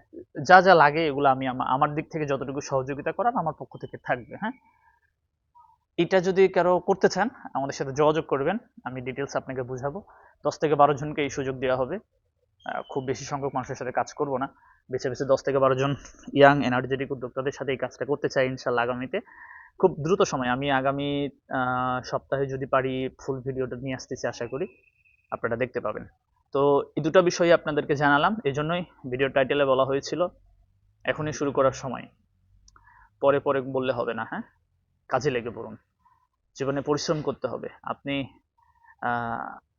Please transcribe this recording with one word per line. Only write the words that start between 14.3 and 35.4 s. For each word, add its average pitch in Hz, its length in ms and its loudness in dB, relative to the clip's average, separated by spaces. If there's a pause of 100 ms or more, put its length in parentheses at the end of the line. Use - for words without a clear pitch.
না, 139 100 -4 (440)
বেছে 127 180 -4
বেছে 127 160 -4
দশ 131 180 4
থেকে 139 160 0
বারো 131 160 4
জন 135 200 0 (380)
ইয়াং 139 300 8
এনার্জেটিক 127 480 -2
উদ্যোক্তাদের 131 400 -6
সাথে 135 200 -6
এই 127 60 -2
কাজটা 123 280 -8
করতে 139 240 -2
চাই 131 180 2
ইনশাল্লাহ 131 360 -2
আগামীতে, 127 360 -4 (580)
খুব 185 260 4
দ্রুত 196 180 2
সময়। 131 280 0
আমি 139 220 0
আগামী, 139 580 0 (200)
আহ, 127 540 -2
সপ্তাহে 139 420 -4
যদি 135 200 -6
পারি, 131 440 0 (120)
ফুল 135 180 -6
ভিডিওটা 131 360 -6
নিয়ে 131 200 -8
আসতেছি, 127 320 -8
আশা 120 200 -8
করি 135 200 -6 (640)
আপনারা 117 240 -4
দেখতে 123 240 -4
পাবেন। - 260 -6 (480)
তো 139 80 2 (340)
এই 151 80 -2
দুটো 160 180 4
বিষয় 175 320 2
আপনাদেরকে 156 420 0
জানালাম, 147 380 4 (100)
এই 139 100 0
জন্যই 160 300 -2 (280)
ভিডিও 131 180 0
টাইটেলে 139 360 2
বলা 131 200 4
হয়েছিল 139 360 -2 (840)
এখনই 151 280 -2
শুরু 143 180 -2
করার 131 300 2
সময়, 123 240 -10 (1160)
পরে 139 180 4
পরে 135 220 0
বললে 131 320 -2
হবে 120 200 -4
না। 113 160 -6
হ্যাঁ, 208 140 -8 (680)
কাজে 131 220 0
লেগে 117 240 -4